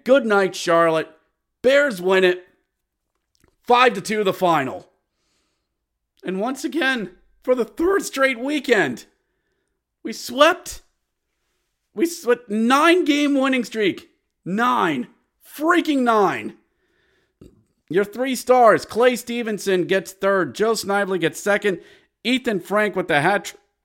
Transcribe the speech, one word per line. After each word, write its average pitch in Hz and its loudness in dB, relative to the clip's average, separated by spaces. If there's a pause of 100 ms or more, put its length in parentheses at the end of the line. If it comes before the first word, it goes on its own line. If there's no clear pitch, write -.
good 254 4
night, 196 0
Charlotte. 165 0 (520)
Bears 262 2
win 190 2
it. 180 0 (1120)
Five 240 4
to 190 -8
two 214 -4
the 190 0
final. 143 -2 (1300)
And 190 -8
once 254 -6
again, 262 -4 (320)
for 254 2
the 226 -2
third 349 -2
straight 269 -2
weekend, 233 -2 (960)
we 226 -10
swept. 294 0 (1120)
We 214 0
swept 240 -2
nine-game 285 2
winning 262 0
streak. - -4 (360)
Nine. 196 -2 (380)
Freaking 311 0
nine. 175 0 (1300)
Your 190 0
three 240 -4
stars, 233 4
Clay 247 2
Stevenson 214 -4
gets 190 -2
third, 190 -2
Joe 220 0
Snively 196 -4
gets 160 -4
second, 202 -2 (420)
Ethan 240 -2
Frank 208 -2
with 170 -4
the 151 2
hat 190 0
tr-, - -16 (300)